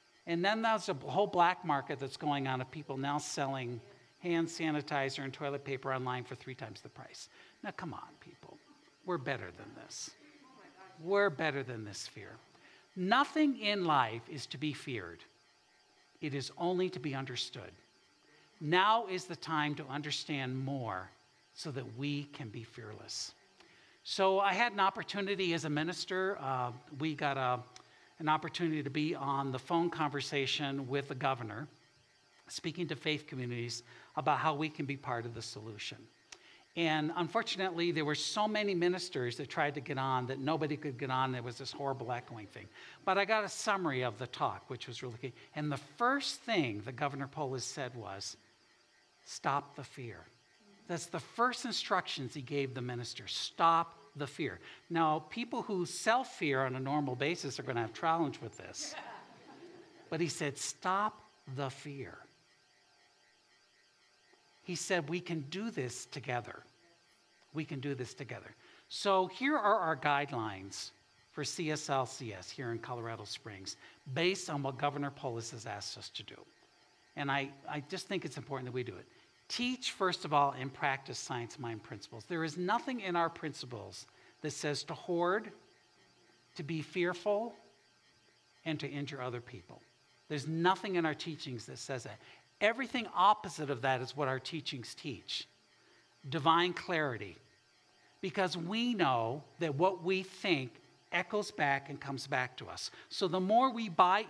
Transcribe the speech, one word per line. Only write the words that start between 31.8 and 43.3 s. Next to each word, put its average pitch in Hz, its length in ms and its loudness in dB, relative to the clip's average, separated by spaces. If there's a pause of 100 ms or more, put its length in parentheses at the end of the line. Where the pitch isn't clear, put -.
speaking 170 400 -4
to 156 80 -4
faith 151 300 0
communities 120 560 -4 (340)
about 143 220 4
how 147 160 2
we 156 120 0
can 151 180 -6
be 135 120 -2
part 120 280 -2
of 120 80 -8
the 113 80 -8
solution. 107 560 -8 (800)
And 156 400 2
unfortunately, 180 800 0
there 156 100 2
were 147 100 2
so 208 320 0
many 214 300 2
ministers 175 600 2
that 139 100 -6
tried 147 280 2
to 147 60 -4
get 131 160 -4
on 131 300 2
that 135 120 -4
nobody 147 360 2
could 143 220 -4
get 131 120 -4
on. 131 220 2
There 123 100 -2
was 120 160 -8
this 135 140 -8
horrible 135 400 -2
echoing 120 360 -6
thing. 98 200 -14 (380)
But 190 120 4
I 202 60 6
got 214 220 4